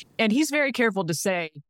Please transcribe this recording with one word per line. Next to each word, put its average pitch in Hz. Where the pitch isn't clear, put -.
and 220
he's 294
very 277
careful 202
to 165
say, 170